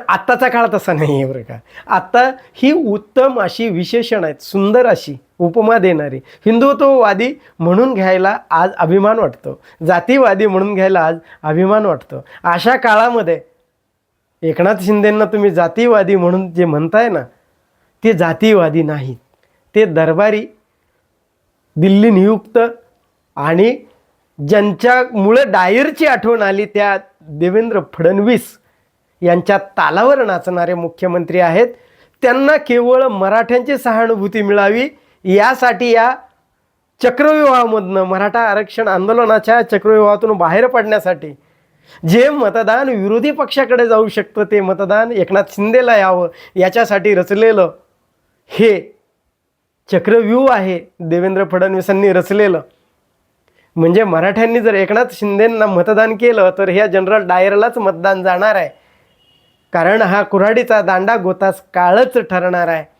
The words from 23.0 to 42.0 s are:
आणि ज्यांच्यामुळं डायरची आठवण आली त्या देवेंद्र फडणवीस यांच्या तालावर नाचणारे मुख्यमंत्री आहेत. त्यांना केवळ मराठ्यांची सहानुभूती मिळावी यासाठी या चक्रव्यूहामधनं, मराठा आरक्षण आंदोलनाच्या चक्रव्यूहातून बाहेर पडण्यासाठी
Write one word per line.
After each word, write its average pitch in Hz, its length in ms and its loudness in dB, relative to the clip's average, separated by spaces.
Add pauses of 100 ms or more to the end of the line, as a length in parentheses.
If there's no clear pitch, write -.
आणि 175 380 0 (640)
ज्यांच्यामुळं 214 1120 0
डायरची 220 560 0
आठवण 233 340 0
आली 202 240 -2
त्या 202 320 -2 (320)
देवेंद्र 190 500 -2 (140)
फडणवीस 196 640 0 (640)
यांच्या 175 360 0 (200)
तालावर 208 480 0
नाचणारे 180 480 -4
मुख्यमंत्री 175 640 -4
आहेत. 180 280 2 (560)
त्यांना 269 340 2
केवळ 247 460 0
मराठ्यांची 233 760 0
सहानुभूती 220 640 -2
मिळावी 202 460 0 (380)
यासाठी 240 680 2
या 233 220 2 (880)
चक्रव्यूहामधनं, 247 1040 2
मराठा 190 380 -2
आरक्षण 214 460 -2
आंदोलनाच्या 220 760 2
चक्रव्यूहातून 214 680 2
बाहेर 185 340 2
पडण्यासाठी 202 640 -2 (720)